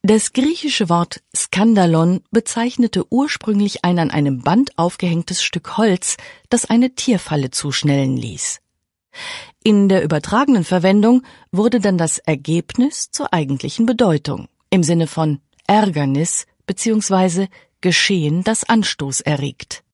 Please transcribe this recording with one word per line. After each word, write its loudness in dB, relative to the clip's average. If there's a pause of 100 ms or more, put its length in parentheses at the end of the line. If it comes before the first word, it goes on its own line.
Das 2
griechische -2
Wort 0 (120)
Skandalon 2
bezeichnete -2
ursprünglich -2
ein 2
an 0
einem 0
Band 0
aufgehängtes -2
Stück -6
Holz, 0 (320)
das 0
eine 2
Tierfalle -2
zuschnellen -2
ließ. -8 (1040)
In 4
der 2
übertragenen 0
Verwendung 4 (280)
wurde 2
dann 0
das -2
Ergebnis -2
zur -6
eigentlichen -2
Bedeutung, 0 (220)
im 4
Sinne 2
von -2 (260)
Ärgernis 0 (220)
beziehungsweise 0 (320)
Geschehen, 0
das -2
Anstoß -2
erregt. -6 (100)